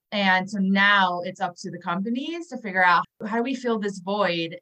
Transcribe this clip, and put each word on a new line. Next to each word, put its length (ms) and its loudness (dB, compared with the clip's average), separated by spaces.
And 380 2
so 80 -4
now 680 4
it's 160 -10
up 180 -4
to 120 -12
the 80 -12
companies 680 -4
to 100 -12
figure 260 0
out, 200 6
how 120 -2
do 60 0
we 100 -2
fill 240 -2
this 220 -6
void 600 -2